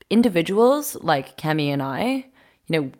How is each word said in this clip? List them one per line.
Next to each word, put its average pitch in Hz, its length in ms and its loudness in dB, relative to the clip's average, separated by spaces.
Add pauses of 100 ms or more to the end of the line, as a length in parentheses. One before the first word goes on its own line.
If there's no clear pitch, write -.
individuals 220 920 2
like 143 360 -2
Kemi 156 320 -2
and 139 140 -2
I, 233 440 -4 (420)
you 165 120 0
know, 135 80 -4 (120)